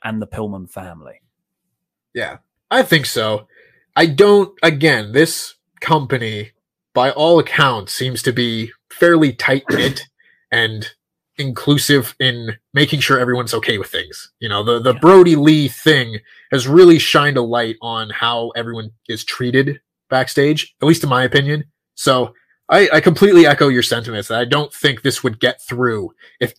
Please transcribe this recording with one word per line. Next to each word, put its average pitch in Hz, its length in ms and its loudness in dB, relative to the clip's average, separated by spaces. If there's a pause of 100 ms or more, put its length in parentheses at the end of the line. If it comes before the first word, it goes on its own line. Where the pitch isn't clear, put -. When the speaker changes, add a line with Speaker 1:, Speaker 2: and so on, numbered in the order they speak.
Speaker 1:
and 110 180 -8
the 101 60 -10
Pillman 101 420 -12
family. 85 520 -20 (920)
Speaker 2:
Yeah, 117 240 -10 (320)
I 247 140 2
think 156 220 -2
so. 110 420 -6 (480)
I 165 120 4
don't, 196 560 4
again, 139 500 0
this - 420 0 (260)
company, 117 720 -4 (420)
by 131 180 0
all 165 280 4
accounts, 123 540 -2
seems 127 300 -8
to 127 100 -2
be 117 380 -6 (180)
fairly 160 440 2
tight-knit - 720 -4 (200)
<clears throat> - 240 -20
and 110 400 -4 (460)
inclusive 139 800 0
in 117 380 -4 (160)
making 143 260 0
sure 131 200 0
everyone's 123 340 -4
okay 113 240 -4
with 95 120 -10
things. - 500 -12
You 117 100 -10
know, 101 140 -4
the, 117 160 0
the 123 140 0
Speaker 1:
Yeah. - 60 -14
Speaker 2:
Brody 175 360 8
Lee 147 320 4
thing 123 520 -2 (320)
has 131 160 -2
really 165 320 8
shined 143 380 0
a 123 40 0
light 117 400 -4
on 113 300 -8
how 117 440 -6
everyone 113 360 -10 (180)
is 107 140 -10
treated 135 580 -2 (280)
backstage, 139 720 -2
at 139 60 0
least 160 160 2
in 143 60 -2
my 127 140 0
opinion. 143 400 -2 (320)
So 127 380 -2 (360)
I, 180 240 6
I 156 80 4
completely 175 440 6
echo 147 220 2
your 123 160 0
sentiments 113 440 -6
that 113 120 -4
I 120 60 -4
don't 147 280 -8
think 135 280 -4
this - 220 -4
would 117 160 -6
get 127 220 -2
through 117 500 -6 (280)
if 120 200 -4